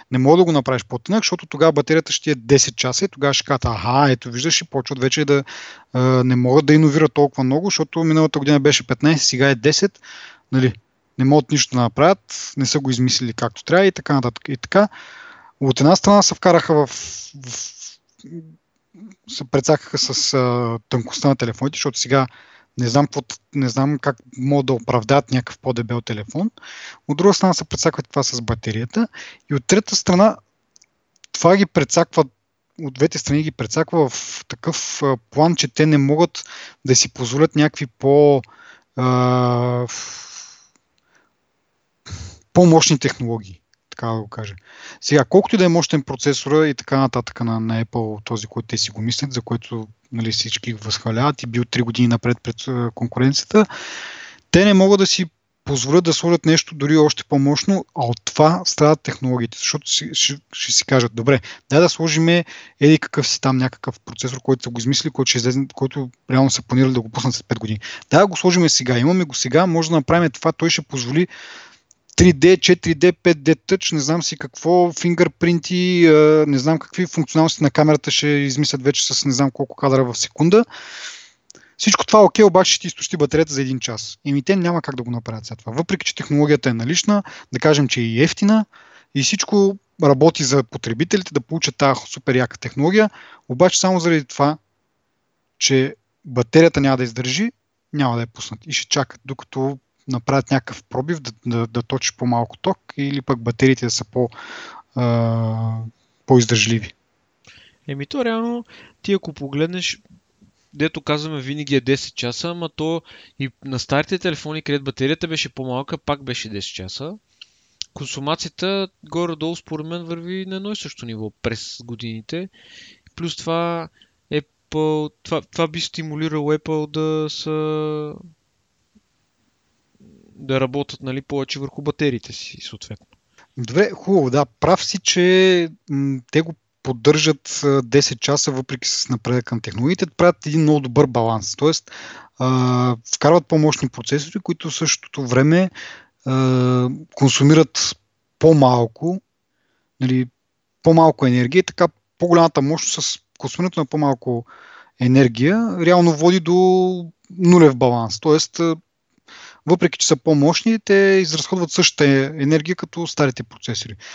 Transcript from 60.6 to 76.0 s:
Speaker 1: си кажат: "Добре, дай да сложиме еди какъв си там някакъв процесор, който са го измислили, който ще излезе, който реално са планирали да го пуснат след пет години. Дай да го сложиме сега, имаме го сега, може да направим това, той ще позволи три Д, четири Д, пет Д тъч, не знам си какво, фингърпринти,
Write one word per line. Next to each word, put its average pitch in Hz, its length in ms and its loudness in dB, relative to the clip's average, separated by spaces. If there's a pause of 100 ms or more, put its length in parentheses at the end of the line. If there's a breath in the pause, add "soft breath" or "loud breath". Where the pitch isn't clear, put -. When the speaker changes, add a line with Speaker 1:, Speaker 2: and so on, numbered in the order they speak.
Speaker 1:
си - 140 0
кажат: 120 280 0
"Добре, 120 260 0 (300 loud breath)
дай 143 100 -2
да 170 80 2
сложиме 165 560 0 (360 loud breath)
еди 151 180 6
какъв - 300 -6
си - 120 -4
там 131 160 0
някакъв 127 440 -6
процесор, 127 400 -12
който 131 220 0
са 120 80 -8
го 120 80 -8
измислили, 139 340 -2
който 131 160 -2
ще 131 100 0
излезе, 127 360 -2
който 131 360 -6 (200)
реално 131 200 4
са - 120 -4
планирали 131 300 0
да 123 80 0
го 110 80 -6
пуснат 120 260 -4
след - 120 -12
пет - 120 -6
години. 107 220 -6 (300 loud breath)
Дай 165 100 6
да 208 60 6
го 185 100 -4
сложиме 175 320 2
сега, 123 300 0
имаме 170 260 2
го 139 100 -10
сега, 143 320 2
може 165 220 0
да 165 60 0
направим 165 360 2
това, 160 220 -2
той 165 180 -2
ще 160 120 -2
позволи 139 460 -2 (880 loud breath)
три 175 160 8
Д, 165 240 6
четири 170 380 2
Д, 170 180 4
пет 165 320 0
Д 156 100 4
тъч, - 380 -4
не 156 80 -2
знам 160 220 -2
си - 160 -8
какво, 175 540 0
фингърпринти, 175 1160 0